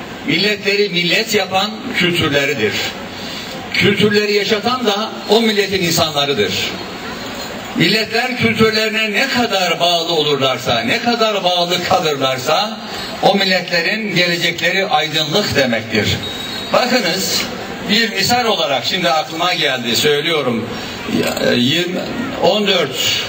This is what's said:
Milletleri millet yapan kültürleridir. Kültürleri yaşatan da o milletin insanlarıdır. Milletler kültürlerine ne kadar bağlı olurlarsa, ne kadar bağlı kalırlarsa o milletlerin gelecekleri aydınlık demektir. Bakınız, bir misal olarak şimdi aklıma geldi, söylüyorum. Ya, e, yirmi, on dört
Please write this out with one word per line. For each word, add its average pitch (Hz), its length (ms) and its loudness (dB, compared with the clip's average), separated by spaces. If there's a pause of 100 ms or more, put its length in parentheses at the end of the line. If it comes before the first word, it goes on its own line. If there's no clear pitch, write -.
(260)
Milletleri 202 600 0
millet 175 460 0
yapan 196 360 0 (280)
kültürleridir. 147 720 0 (1000)
Kültürleri 208 580 2
yaşatan 220 540 0
da 208 260 -2 (160)
o 214 120 6
milletin 202 420 2
insanlarıdır. 143 720 0 (1200)
Milletler 220 600 0
kültürlerine 220 760 2
ne 262 160 0
kadar 190 520 0
bağlı 170 320 2
olurlarsa, 131 680 0
ne 117 220 0
kadar 226 420 0
bağlı 180 400 0
kalırlarsa 156 960 0 (440)
o 190 120 6
milletlerin 190 840 0
gelecekleri 170 680 2
aydınlık 156 680 0
demektir. 113 520 0 (640)
Bakınız, 190 720 0 (460)
bir 214 220 2
misal 233 340 0
olarak 160 400 0
şimdi 180 260 0
aklıma 165 440 0
geldi, 123 420 0
söylüyorum. 147 720 0 (560)
Ya, - 280 0
e, 120 40 4
yirmi, 165 440 2 (420)
on 202 240 4
dört 180 300 2 (320)